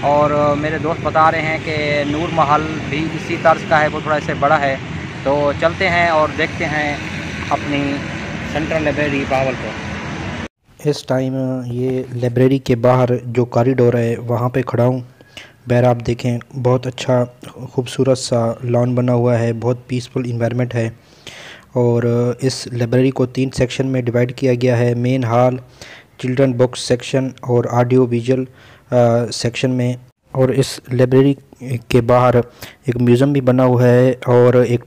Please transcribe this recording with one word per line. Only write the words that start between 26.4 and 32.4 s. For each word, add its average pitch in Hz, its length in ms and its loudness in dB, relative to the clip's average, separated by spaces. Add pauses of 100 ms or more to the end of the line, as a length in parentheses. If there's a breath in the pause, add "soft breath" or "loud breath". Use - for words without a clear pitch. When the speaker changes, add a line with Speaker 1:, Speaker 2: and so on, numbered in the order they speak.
Speaker 2:
बुक 120 220 2
सेक्शन 131 580 -2 (160)
और 120 180 2
ऑडियो 123 380 2
विजुअल, 120 400 -2
अ, - 20 -20 (840 loud breath)
सेक्शन 123 400 -2
में। 123 260 -2 (380)
और 131 180 2
इस - 280 -2 (120)
लाइब्रेरी 131 440 4 (260)
के 123 380 0
बाहर 123 420 4 (460 loud breath)